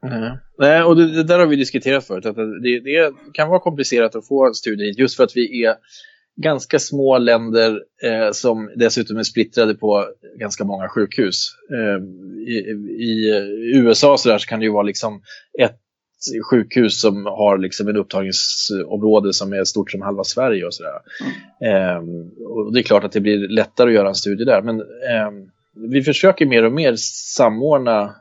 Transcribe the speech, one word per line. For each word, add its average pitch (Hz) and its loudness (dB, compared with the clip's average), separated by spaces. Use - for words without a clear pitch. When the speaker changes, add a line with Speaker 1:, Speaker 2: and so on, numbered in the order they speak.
Speaker 1:
Nej. 127 -8
Nej, 156 6
och 170 6
det, 165 6
det 160 2
där 175 4
har 175 6
vi 147 2
diskuterat 131 -2
förut, 95 -8
att 110 -6
det, 113 -4
det 147 2
kan 156 -2
vara 180 2
komplicerat 127 0
att 110 -12
få 131 2
studier 104 -6
hit, 101 -6
just 131 0
för 131 4
att 120 -4
vi 117 -2
är 110 2
ganska 147 -2
små 135 2
länder, 113 2
eh, 113 0
som 110 -2
dessutom 117 0
är 110 -4
splittrade 110 0
på 104 0
ganska 104 -8
många 95 -6
sjukhus. 101 -2
Eh, 104 -4
i, 120 -4
i 110 -2
U 120 6
S 113 4
A 143 6
så 123 0
där, 107 4
så - -8
kan 113 -6
det 110 -2
ju 107 0
vara, 104 2
liksom, 101 -6
ett 120 2
sjukhus 113 2
som 101 0
har, 101 2
liksom, 95 -6
en 107 -2
upptagningsområde 98 0
som 98 -4
är 95 -2
stort 95 -4
som 98 -8
halva 98 -6
Sverige 113 -2
och 87 -10
sådär. 78 -12
Speaker 2:
Mm. 113 0
Speaker 1:
Ehm, 85 -4
och 110 -6
det 123 2
är - -2
klart 101 4
att 98 -6
det 107 0
blir 101 0
lättare 110 2
att 113 4
göra 101 4
en 95 -4
studie 101 -4
där, 113 2
men, 113 -4
ehm, 107 -6
vi 131 0
försöker 160 2
mer 117 4
och 113 2
mer 139 0
samordna 117 0